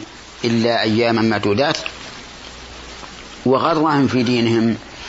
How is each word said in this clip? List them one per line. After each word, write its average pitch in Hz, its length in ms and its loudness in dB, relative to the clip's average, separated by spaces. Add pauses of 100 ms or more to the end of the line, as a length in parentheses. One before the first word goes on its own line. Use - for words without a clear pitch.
(440)
إلا 117 380 2
أياما 113 400 2
معدودات، 110 560 2 (1700)
وغرهم 143 640 4
في 120 160 2
دينهم 113 540 2 (320)